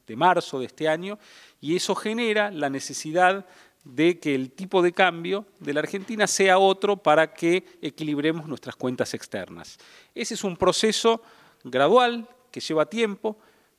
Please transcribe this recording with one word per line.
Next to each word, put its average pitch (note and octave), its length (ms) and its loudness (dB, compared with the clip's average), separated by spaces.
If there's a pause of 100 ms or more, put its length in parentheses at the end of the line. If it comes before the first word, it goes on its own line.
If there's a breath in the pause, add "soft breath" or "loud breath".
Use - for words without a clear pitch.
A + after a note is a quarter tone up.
de A2 80 -12
marzo E3+ 440 2
de B2 80 -6
este - 200 -6
año, F#3 320 -4 (400 loud breath)
y D3+ 160 -4
eso F3+ 200 -2
genera G#3+ 560 -2
la D3 180 -4
necesidad D#3+ 760 0 (380 soft breath)
de D#3 360 0
que D3+ 140 -2
el C3 180 -4
tipo F#3 300 -2
de F3 120 2
cambio F3+ 520 0 (140)
de C#3+ 140 -6
la D3 80 0
Argentina G3+ 440 -4
sea F#3+ 320 4
otro G3 380 2
para D#3 380 4
que F3 320 0 (160 loud breath)
equilibremos D#3 680 -4
nuestras C3 300 -12
cuentas B2+ 360 -4
externas. F2+ 640 -12 (380 soft breath)
Ese A#3 200 -8
es - 100 -10
un F3+ 100 -4
proceso A3 680 2 (440 soft breath)
gradual A3 640 2 (220)
que - 100 -12
lleva D#3 260 0
tiempo, G#3+ 500 -4 (420 soft breath)